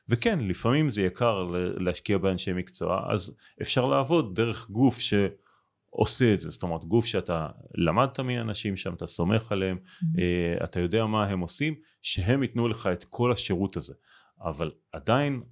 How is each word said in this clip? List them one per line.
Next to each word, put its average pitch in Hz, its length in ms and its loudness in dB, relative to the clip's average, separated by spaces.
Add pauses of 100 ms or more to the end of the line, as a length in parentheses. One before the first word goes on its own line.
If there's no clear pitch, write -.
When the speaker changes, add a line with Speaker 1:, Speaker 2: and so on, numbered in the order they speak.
Speaker 1:
וכן, 175 320 0
לפעמים 120 480 0
זה 104 140 0
יקר 98 400 0
ל-, 90 420 -2
להשקיע 92 340 0
באנשי 92 340 0
מקצוע, 90 600 -4
אז 95 240 -4 (260)
אפשר 131 240 0
לעבוד 135 480 2
דרך 110 360 -2
גוף 113 280 4
שעושה - 1400 2
את 90 60 0
זה, 80 100 -8
זאת - 120 -8
אומרת, 82 220 -4
גוף 113 220 2
שאתה 85 400 -2 (280)
למדת 92 460 2
מאנשים 113 560 -4
שם, 92 180 -6
אתה 85 120 -8
סומך 104 460 0
עליהם, 95 240 0
Speaker 2:
Mm-hmm. 92 420 -4
Speaker 1:
אה, 87 460 0
אתה 87 160 -4
יודע 104 260 2
מה 107 200 0
הם 95 140 -2
עושים, 147 340 -2 (280)
שהם 120 400 0
ייתנו 117 260 0
לך 110 240 -4
את 90 120 -4
כל 123 280 0
השירות 95 440 -2
הזה. - 180 -10 (460)
אבל 80 300 -4 (220)
עדיין 135 600 0